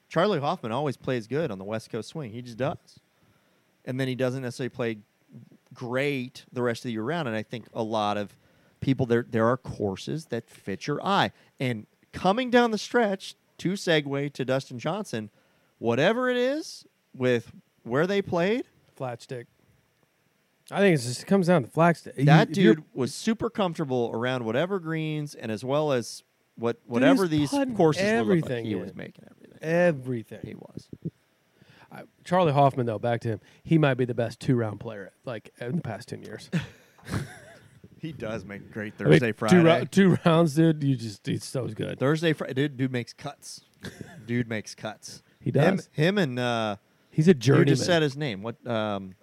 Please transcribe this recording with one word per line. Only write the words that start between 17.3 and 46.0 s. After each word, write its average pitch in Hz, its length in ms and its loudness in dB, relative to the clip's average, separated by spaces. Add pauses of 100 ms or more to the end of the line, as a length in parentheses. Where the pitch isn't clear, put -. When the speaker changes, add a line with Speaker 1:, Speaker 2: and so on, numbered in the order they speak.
Speaker 1:
where 135 240 0
they 202 140 0
played. 190 420 0 (320)
Speaker 2:
Flat 123 260 -10
stick. 123 260 -14 (1200)
I 147 80 -4
think 190 160 6
it's 120 100 -2
just, 123 180 -6
it - 20 -18
comes 196 220 2
down 170 160 4
to 107 60 -10
flat 165 280 4
stick. - 200 -18
You, 135 80 2
Speaker 1:
That 160 260 8
Speaker 2:
if 302 60 -4
you're 208 180 8
Speaker 1:
dude 156 80 -10 (100)
was 135 200 -2
super 220 360 -2
comfortable 143 640 -2
around 123 320 -2
whatever 165 340 -2
greens 156 540 -6
and 113 180 -8
as 107 120 -6
well 143 280 0
as - 320 -4 (320)
what, 117 200 -2
Speaker 2:
Dude, - 100 -20
he - 60 -14
Speaker 1:
whatever 131 320 4
Speaker 2:
was 175 80 0
Speaker 1:
these 147 180 2
Speaker 2:
putting 269 260 -2
Speaker 1:
courses 170 280 4
were 208 60 2
looking 214 320 2
like. - 100 -4
Speaker 2:
everything 117 140 -4
Speaker 1:
He 107 80 -2
Speaker 2:
in. - 80 -4
Speaker 1:
was - 140 -10
making - 360 -16
everything. - 300 -20
Speaker 2:
Everything. 135 840 0
Speaker 1:
He 107 120 -12
was. - 340 -18 (1040)
Speaker 2:
I, - 120 -16 (200)
Charlie 175 300 2
Hoffman, 139 320 4
though, 107 140 -4
back 120 220 0
to 120 80 -4
him, 104 100 -4 (240)
he 165 160 4
might 139 160 2
be 127 100 0
the 120 80 -2
best 113 260 -4
two-round 113 400 0
player, 104 320 -14 (140)
like, 113 240 -12 (100)
in 123 180 -6
the - 40 -4
past 113 280 -10
ten 107 120 -12
years. 101 340 -16
<laughs> 160 40 0 (1400)
Speaker 1:
He 160 120 -10
does 110 320 -8
make 98 260 -14
great 107 300 -10
Speaker 2:
I - 20 -8
mean, 156 160 6
Speaker 1:
Thursday, 117 140 0
Speaker 2:
two 120 240 4
rou-, 170 60 8
Speaker 1:
Friday. 165 280 4
Speaker 2:
two 190 320 6
rounds, 165 320 4
dude, 160 300 4
you 135 100 2
just, 110 320 -10
he's 107 160 -4
so 120 240 -6
good. 98 320 -8
Speaker 1:
Thursday, 156 320 2
Fri-, 151 220 -4
dude, 139 240 -2
dude 131 160 -2
makes 120 180 -6
cuts. - 480 -16 (240)
<laughs> - 420 -16
Dude 120 220 -2
makes 110 260 -6
cuts. - 480 -14 (200)
Speaker 2:
He - 80 -4
Speaker 1:
Him, 160 260 4
Speaker 2:
does. - 160 -6
Speaker 1:
him 175 260 2